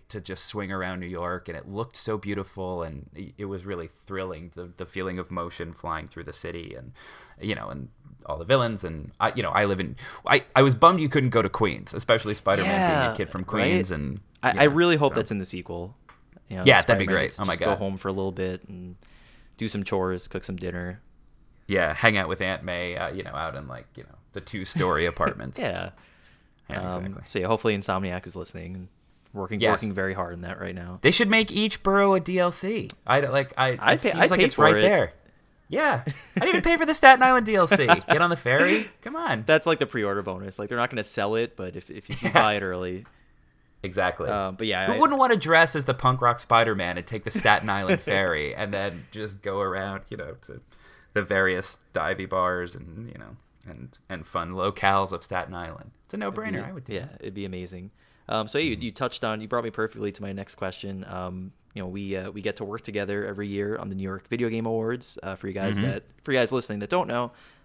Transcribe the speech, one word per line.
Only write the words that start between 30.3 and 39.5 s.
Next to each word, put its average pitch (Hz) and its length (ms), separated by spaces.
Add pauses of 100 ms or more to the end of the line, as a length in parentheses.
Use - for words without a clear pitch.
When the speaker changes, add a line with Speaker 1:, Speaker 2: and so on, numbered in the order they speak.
Speaker 2:
on 85 80
that 87 180
right 92 140
now. 90 280
Speaker 1:
They 147 100
should 220 160
make 220 240
each 214 320
borough 196 300
a 185 60
D 180 180
L 175 140
C. 190 340 (200)
I 135 140
d-, 143 80
like, 135 280
I, 127 240
Speaker 2:
I'd - 180
Speaker 1:
it - 40
Speaker 2:
pay, 220 80
Speaker 1:
seems 156 120
Speaker 2:
I'd - 80
Speaker 1:
like 185 100
Speaker 2:
pay 202 60
Speaker 1:
it's 269 80
Speaker 2:
for - 100
Speaker 1:
right 156 120
Speaker 2:
it. 107 60
Speaker 1:
there. 175 300 (560)
Yeah. 240 360 (360)
I'd 277 80
even 349 140
pay 339 140
for 320 100
the 311 80
Staten 262 300
Island 254 220
D 214 100
L 180 100
C. 156 200
Speaker 2:
<laughs> 170 220
Speaker 1:
Get 160 140
on 175 80
the 170 60
ferry. 180 520 (140)
Come 262 140
on. 233 300
Speaker 2:
That's 156 200